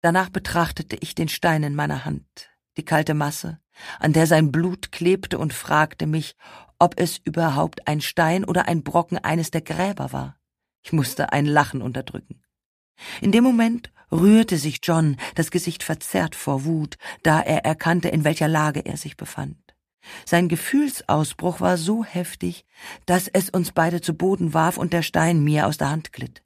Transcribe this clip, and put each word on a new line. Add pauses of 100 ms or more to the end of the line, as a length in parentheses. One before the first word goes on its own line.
Danach
betrachtete
ich
den
Stein
in
meiner
Hand, (260)
die
kalte
Masse, (400)
an
der
sein
Blut
klebte,
und
fragte
mich, (420)
ob
es
überhaupt
ein
Stein
oder
ein
Brocken
eines
der
Gräber
war. (440)
Ich
musste
ein
Lachen
unterdrücken. (760)
In
dem
Moment (180)
rührte
sich
John, (180)
das
Gesicht
verzerrt
vor
Wut, (260)
da
er
erkannte,
in
welcher
Lage
er
sich
befand. (680)
Sein
Gefühlsausbruch
war
so
heftig, (420)
dass
es
uns
beide
zu
Boden
warf
und
der
Stein
mir
aus
der
Hand
glitt.